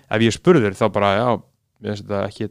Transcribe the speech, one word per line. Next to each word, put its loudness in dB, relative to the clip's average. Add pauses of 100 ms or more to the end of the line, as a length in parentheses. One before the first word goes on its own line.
(100)
ef 0
ég 4
spurður 2
þá -2
bara, 2
já, 0 (560)
mér -8
finnst -10
þetta -4
ekki, -10